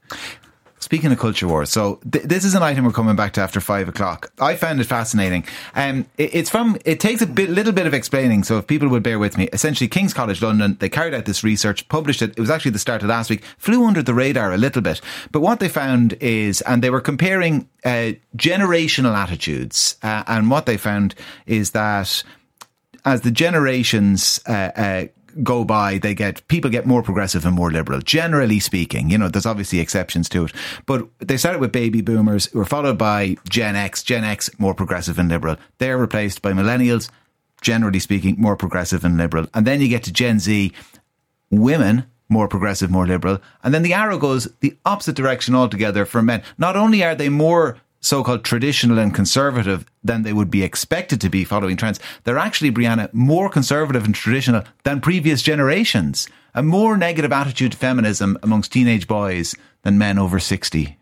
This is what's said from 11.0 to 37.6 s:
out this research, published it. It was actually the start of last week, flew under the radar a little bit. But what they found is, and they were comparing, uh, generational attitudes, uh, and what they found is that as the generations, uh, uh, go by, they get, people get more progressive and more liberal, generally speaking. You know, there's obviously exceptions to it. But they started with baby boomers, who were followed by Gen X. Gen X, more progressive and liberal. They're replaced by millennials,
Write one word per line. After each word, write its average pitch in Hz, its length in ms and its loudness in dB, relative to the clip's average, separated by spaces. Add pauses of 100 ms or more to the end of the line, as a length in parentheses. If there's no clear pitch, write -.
out 113 120 -6
this 101 180 -2
research, 107 460 0
published 147 320 -2
it. 110 100 -2
It - 80 -8
was 113 100 0
actually 151 220 0
the 107 80 -2
start 110 240 -4
of 104 60 0
last 113 200 0
week, 110 140 -2 (140)
flew 240 280 2
under 190 160 2
the 123 120 0
radar 123 400 2
a 92 40 0
little 127 240 2
bit. 85 200 -2 (300)
But 151 100 0
what 226 180 2
they 190 100 0
found 127 520 2
is, 107 400 0
and 120 200 0
they 127 80 2
were 127 120 0
comparing, 170 640 0 (160)
uh, 117 300 -2 (240)
generational 165 760 2
attitudes, 78 880 -4
uh, 107 240 -4
and 110 240 2
what 147 160 0
they 113 120 0
found 101 380 -2 (300)
is 107 260 -2
that 104 520 -2 (800)
as 131 160 0
the 123 100 0
generations, 127 1160 2
uh, - 40 -2 (240)
uh, 95 300 -2 (360)
go 120 220 0
by, 101 340 0
they 104 160 -2
get, 101 360 -4
people 151 200 0
get 117 160 -2
more 123 160 4
progressive 95 460 -2
and 90 80 4
more 87 160 0
liberal, 71 300 -2
generally 147 580 2
speaking. 78 500 -2
You 98 80 4
know, 104 100 2
there's 98 200 -2
obviously 101 320 -2
exceptions 87 500 -2
to 87 160 0
it. 78 60 -6 (340)
But 127 220 -2 (100)
they 135 200 -4
started 170 240 -2
with 120 100 0
baby 113 300 0
boomers, 107 460 2
who 117 120 -4
were 98 60 0
followed 143 340 -2
by 104 380 0 (120)
Gen 107 260 -2
X. 101 280 -4
Gen 117 200 -2
X, 107 360 -4
more 98 160 0
progressive 85 420 -4
and 87 120 2
liberal. 80 260 0 (240)
They're 131 180 0
replaced 104 460 -2
by 101 80 -2
millennials, 117 580 2 (520)